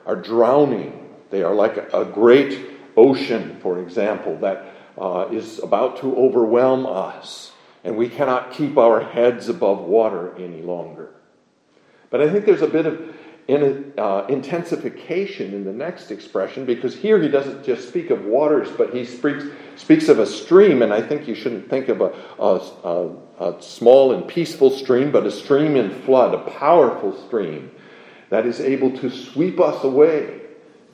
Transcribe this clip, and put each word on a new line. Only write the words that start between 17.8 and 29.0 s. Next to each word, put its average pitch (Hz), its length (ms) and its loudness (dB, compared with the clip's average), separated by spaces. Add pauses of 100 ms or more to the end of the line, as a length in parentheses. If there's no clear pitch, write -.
speak 165 220 -6
of 101 140 -2
waters, 131 520 0
but 113 180 -2
he 123 100 -6
speaks, - 400 -6 (320)
speaks - 320 2
of 127 100 8
a 107 80 2
stream, 170 560 4
and 104 100 2
I 110 100 0
think 147 240 -6
you 113 80 -6
shouldn't 110 340 -8
think 135 200 -4
of 104 120 0
a, 92 120 0 (260)
a, 98 220 0 (240)
a, 87 260 -4 (300)
a 90 220 -6
small 127 500 6
and - 140 -4
peaceful 151 440 2
stream, 135 400 0
but 107 140 2
a 101 60 -2
stream 143 460 0
in 104 140 0 (120)
flood, 123 320 4
a - 160 -8
powerful 139 680 2 (100)
stream 78 440 -6 (580)
that 110 160 0
is 120 160 -4
able 135 380 0
to 131 100 -6